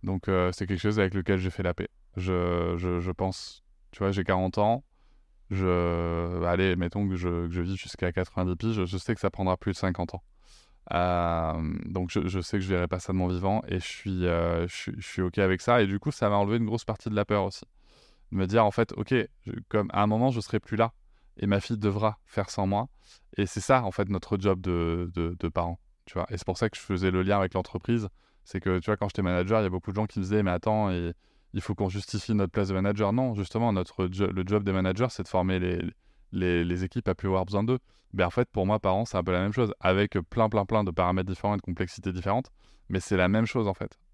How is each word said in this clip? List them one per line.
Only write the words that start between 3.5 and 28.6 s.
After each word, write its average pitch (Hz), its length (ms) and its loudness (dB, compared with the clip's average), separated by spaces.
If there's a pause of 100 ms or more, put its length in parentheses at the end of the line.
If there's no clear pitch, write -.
tu - 100 -20
vois, 98 120 2
j'ai 95 120 0
quarante 92 360 2
ans, 113 240 2 (680)
je, 87 920 0
allez, 90 320 4
mettons 90 340 -2
que 92 60 -2
je, 87 320 -2
que 85 40 -6
je 87 100 -2
vis 95 140 -2
jusqu'à - 360 -4
quatre-vingt-dix 90 440 -2
piges, 113 180 -2
je, 98 120 0
je 92 120 -4
sais 113 160 -2
que - 80 -4
ça 98 80 2
prendra 92 280 0
plus - 140 -4
de 90 60 -2
cinquante 90 360 -2
ans. 87 100 -12 (680)
Euh, 82 840 0 (100)
donc 90 260 -4
je, 95 160 0
je 92 120 -2
sais 90 180 -4
que 92 60 0
je 92 60 -6
verrai 87 180 2
pas 90 120 -4
ça 95 140 -4
de 95 40 2
mon 90 100 2
vivant 95 400 0
et 92 120 -2
je 87 60 -8
suis, 92 420 -2
euh, 85 400 2
je - 80 -10
suis, - 220 -8
je 101 100 -12
suis - 140 -4
ok 90 180 0
avec 92 220 4
ça. 120 200 4
Et 101 60 4
du 98 120 -2
coup, 156 120 -4
ça 110 180 0
m'a 104 60 2
enlevé 101 220 2
une 113 80 0
grosse 113 200 -4
partie 110 240 -6
de 104 60 -4
la 101 100 2
peur 101 200 0
aussi. - 200 -10 (680)
De 95 60 -2
me 95 80 2
dire, 107 200 4
en 101 60 4
fait, - 220 0
ok, - 200 -2 (280)
je, - 100 -12 (180)
comme 104 220 0
à 101 120 2
un 104 40 4
moment, 113 220 2
je 117 100 -2
serai 107 200 -2
plus - 180 -6
là 113 160 4 (440)
et 101 100 -2
ma 101 120 4
fille 113 180 -4
devra 104 480 2
faire - 240 -4
sans 98 180 -2
moi. 104 220 0 (480)
Et 101 80 2
c'est 98 160 -6
ça, 131 220 4
en 98 80 -2
fait, 101 180 -2
notre 98 280 -2
job 95 240 2
de, 87 520 0
de, 85 260 -2
de - 80 -4
parents, 85 320 -4 (260)
tu - 80 -20
vois. - 160 -4
Et 101 80 -6
c'est - 80 -10
pour 92 120 -2
ça 113 120 0
que - 80 -10
je - 40 -14
faisais 92 300 0
le 92 120 2
lien 101 140 2
avec 95 180 0
l'entreprise. 107 520 -2 (360)
C'est - 160 -6
que, 92 200 0